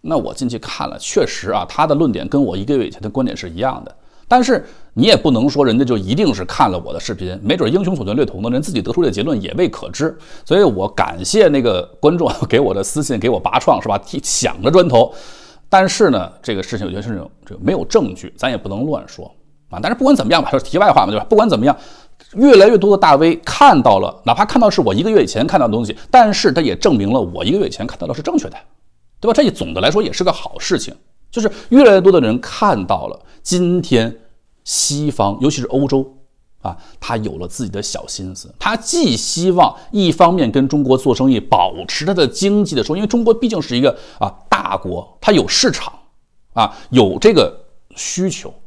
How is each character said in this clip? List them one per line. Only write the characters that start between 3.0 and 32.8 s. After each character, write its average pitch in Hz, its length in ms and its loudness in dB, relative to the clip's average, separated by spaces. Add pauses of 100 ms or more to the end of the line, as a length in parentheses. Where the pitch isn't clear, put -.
的 107 100 -8
观 131 140 -4
点 117 120 -6
是 90 140 -12
一 80 60 -14
样 123 280 -4
的。 - 80 -18 (360)
但 247 160 4
是 233 200 0 (280)
你 123 140 2
也 220 100 6
不 151 160 2
能 123 180 0
说 139 160 2
人 113 100 2
家 139 80 2
就 120 140 0
一 95 160 -4
定 165 180 2
是 98 120 -6
看 117 260 2
了 90 140 -4
我 58 80 -10
的 78 80 -8
视 - 120 -8
频， 92 300 -8
没 123 140 0
准 127 160 0
英 190 100 0
雄 180 140 -2
所 123 80 -8
见 101 100 -4
略 135 100 0
同 92 160 -10
的 113 100 -4
人 127 120 -2
自 - 80 -8
己 127 100 -4
得 98 120 -6
出 175 100 0
这 139 80 0
结 101 120 -4
论 135 200 -2
也 - 120 -10
未 170 140 0
可 - 220 -10
知。 156 260 -6 (280)
所 170 120 0
以 202 60 4
我 101 240 0
感 90 380 -4
谢 196 240 4
那 143 120 2
个 101 220 0 (160)
观 160 180 2
众 156 220 0
<laughs> - 100 -4
给 120 120 4
我 110 120 0
的 95 120 -4
私 - 180 -6
信， 120 160 -4
给 113 100 -2
我 104 120 0
拔 101 180 -2
创， 120 240 2
是 - 60 -8
吧？ 98 100 -2
替-， - 240 -10
想 - 400 -4
着 127 80 2
砖 175 180 4
头。 120 240 4 (540)
但 190 220 2
是 196 220 2
呢， 92 200 -2 (100)
这 113 140 -6
个 92 80 -6
事 - 160 -8
情 101 80 -6
有 87 60 -8
些 101 100 -10
事 110 60 -10
情 95 200 -10 (160)
这 - 80 -20
个 - 80 -18
没 - 120 0
有 - 140 -4
证 117 280 0
据， - 220 -16
咱 123 120 -4
也 127 80 -4
不 - 120 -10
能 101 160 -6
乱 147 240 -6
说 - 200 -20 (420)
啊。 87 120 -10
但 180 80 -2
是 240 80 -4
不 277 60 -2
管 277 100 4
怎 - 100 0
么 107 60 -2
样 165 100 4
吧， - 100 -4
说 139 100 0
题 - 180 -4
外 202 140 4
话 113 120 4
嘛， 92 60 -2
对 107 80 -2
吧？ - 100 -6
不 226 60 2
管 214 140 4
怎 135 100 2
么 117 80 0
样， 165 100 2 (580)
越 254 220 6
来 196 120 10
越 226 100 6
多 196 180 4
的 196 40 0
大 175 160 6
V 165 180 4 (100)
看 175 380 6
到 104 160 6
了， 92 260 -4
哪 113 80 2
怕 202 120 0
看 240 160 0
到 214 100 6
是 180 100 -2
我 104 140 0
一 117 80 0
个 208 80 0
月 185 140 4
以 - 20 -2
前 110 180 -2
看 - 140 0
到 131 80 2
的 107 60 0
东 117 120 -2
西， 101 120 -8 (160)
但 226 200 6
是 190 200 0
它 170 80 0
也 113 160 -2
证 170 200 2
明 101 160 -2
了 127 80 0
我 87 240 -6
一 98 60 -2
个 185 80 0
月 190 80 0
以 - 40 -6
前 - 140 -10
看 - 140 -12
到 - 80 -10
的 135 80 -6
是 151 80 -10
正 320 160 -2
确 - 100 -6
的， - 80 -16 (640)
对 - 100 -2
吧？ 233 60 2
这 302 80 2
也 226 80 2
总 - 240 -10
的 90 60 -4
来 151 100 2
说 208 100 0
也 - 120 -4
是 - 100 -6
个 180 80 0
好 - 300 -8
事 - 180 -2
情， - 160 -10 (380)
就 226 100 -4
是 208 80 0 (200)
越 269 140 8
来 214 100 10
越 190 60 6
多 190 120 6
的 175 80 6
人 117 200 0
看 127 460 -2